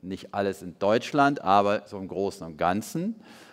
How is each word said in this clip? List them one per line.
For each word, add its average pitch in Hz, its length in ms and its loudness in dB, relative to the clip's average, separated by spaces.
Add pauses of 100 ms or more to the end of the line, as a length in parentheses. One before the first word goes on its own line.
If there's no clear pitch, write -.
nicht 92 320 -12
alles 98 300 -2
in 90 160 -12
Deutschland, 139 640 2
aber 101 440 4
so 101 140 -12
im 95 80 -8
Großen 87 400 -4
und 80 100 -12
Ganzen. 110 560 -2 (400)